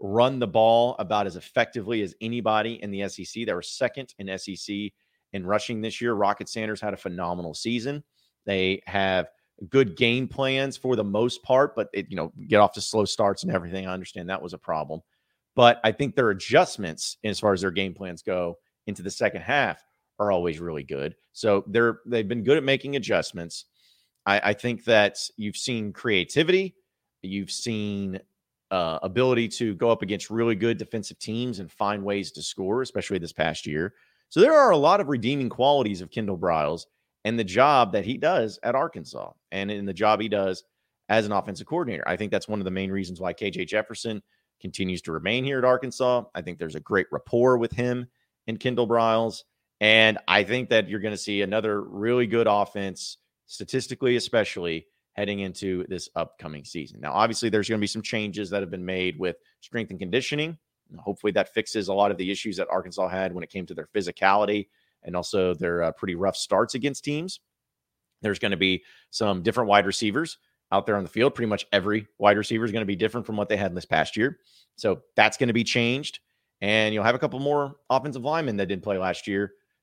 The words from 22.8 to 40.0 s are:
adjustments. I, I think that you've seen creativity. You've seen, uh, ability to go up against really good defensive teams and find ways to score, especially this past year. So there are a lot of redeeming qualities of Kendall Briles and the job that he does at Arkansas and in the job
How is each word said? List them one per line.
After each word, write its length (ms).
adjustments. 680
I, 240
I 40
think 300
that 340
you've 200
seen 360
creativity. 800
You've 280
seen, 720
uh, 320
ability 460
to 280
go 140
up 120
against 280
really 260
good 220
defensive 400
teams 420
and 100
find 320
ways 300
to 100
score, 400
especially 360
this 140
past 340
year. 280
So 100
there 140
are 160
a 60
lot 240
of 80
redeeming 400
qualities 520
of 100
Kendall 280
Briles 480
and 140
the 60
job 480
that 120
he 140
does 440
at 120
Arkansas 580
and 180
in 160
the 60
job 280